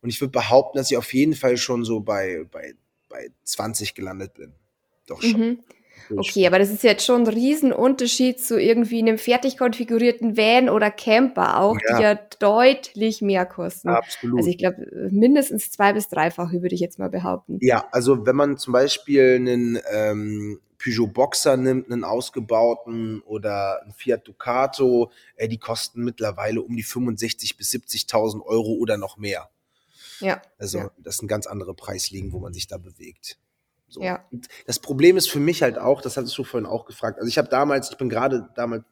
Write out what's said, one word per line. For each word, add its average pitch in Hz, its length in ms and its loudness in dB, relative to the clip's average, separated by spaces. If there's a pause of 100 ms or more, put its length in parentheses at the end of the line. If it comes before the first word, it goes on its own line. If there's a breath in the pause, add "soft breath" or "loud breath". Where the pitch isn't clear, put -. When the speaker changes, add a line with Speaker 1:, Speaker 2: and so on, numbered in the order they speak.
Speaker 1:
Und 120 80 -6
ich 113 120 -6
würd 135 100 -4
behaupten, 123 460 4
dass 135 120 -2
ich 135 80 2
auf 120 160 -6
jeden 147 220 4
Fall 123 220 0
schon 120 260 -2
so 113 160 -2
bei, 95 500 -4
bei, 71 240 -16 (360)
bei 64 200 -14 (140)
zwanzig 104 500 -6
gelandet 95 400 -12
bin. 67 200 -20 (540)
Doch - 140 -12
schon. 226 200 2
Speaker 2:
Mhm. 233 180 -2 (480 soft breath)
Speaker 1:
Bin 208 120 -6
ich 196 100 -4
Speaker 2:
Okay, - 120 -2
Speaker 1:
schon. 180 60 6
Speaker 2:
aber 185 120 4
das 202 120 4
ist 214 120 -6
jetzt 214 220 4
schon 240 180 4
ein 233 40 2
Riesenunterschied 254 1120 2
zu - 200 0
irgendwie 226 400 2
einem 226 180 2
fertig 247 400 0
konfigurierten 233 760 0
Van 233 340 6
oder 214 200 2
Camper 226 680 2
auch, 208 180 4 (100)
Speaker 1:
Ja. 233 100 4
Speaker 2:
die 220 60 4
ja 208 120 6 (240)
deutlich 220 840 2
mehr 196 240 2
kosten. 180 440 -8
Speaker 1:
Absolut. 240 500 0
Speaker 2:
Also - 100 2
ich 175 80 -2
glaub, 185 180 0 (360)
mindestens 247 580 4
zwei- 202 240 2
bis 208 160 -4
dreifache, 170 520 -2
würde 180 140 -4
ich 180 60 -2
jetzt 170 160 -6
mal 190 120 -6
behaupten. 180 520 -6
Speaker 1:
Ja, 123 300 2
also 123 340 2
wenn 123 100 4
man 143 220 2
zum 127 160 -8
Beispiel 131 640 4
einen, 123 420 0 (140)
ähm, 107 680 -4 (240)
Peugeot 117 300 0
Boxer 131 440 2
nimmt, 127 340 -2
einen 123 120 -4
ausgebauten 113 1160 -2
oder 101 640 -6
einen 107 100 -20
Fiat - 340 -4
Ducato, 123 840 0 (240 soft breath)
äh, 113 120 -6
die 113 120 -6
kosten 117 440 -8
mittlerweile 107 600 -4
um 117 120 -8
die 113 60 -6
fünfundsechzig 117 720 -6
bis - 140 -8
siebzigtausend 110 760 -4
Euro 110 280 0
oder 113 260 -2
noch 98 200 -10
mehr. 98 320 -8 (680 loud breath)
Speaker 2:
Ja, 190 220 -4 (160)
Speaker 1:
Also 98 220 -8
Speaker 2:
ja. 101 180 -10
Speaker 1:
das - 200 -12
sind 104 100 -10
ganz 104 180 -6
andere 92 300 -12
Preisligen, 95 580 -10
wo 92 60 -10
man 90 140 -14
sich - 140 -12
da 98 120 -14
bewegt. - 580 -20 (520)
So. - 120 -16
Speaker 2:
Ja. 185 300 -8
Speaker 1:
Und - 160 -16 (180 loud breath)
das 120 140 -8
Problem 160 380 4
ist 175 120 0
für 147 120 -2
mich 165 200 0
halt 120 160 0
auch, 131 240 0
das 127 160 -8
hattest 120 200 -8
du - 80 -6
vorhin 117 200 -6
auch 101 200 -6
gefragt, - 340 -8
also 117 80 -6
ich 117 100 -4
hab 147 120 -2
damals, 139 420 0
ich - 60 -20
bin 127 120 -4
gerade 117 460 -2
damals 117 360 -6